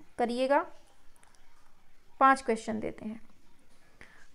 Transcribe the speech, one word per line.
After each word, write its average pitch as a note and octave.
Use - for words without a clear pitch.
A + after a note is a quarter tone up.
करिएगा, C4
पांच C4+
क्वेश्चन A3
देते -
हैं। A3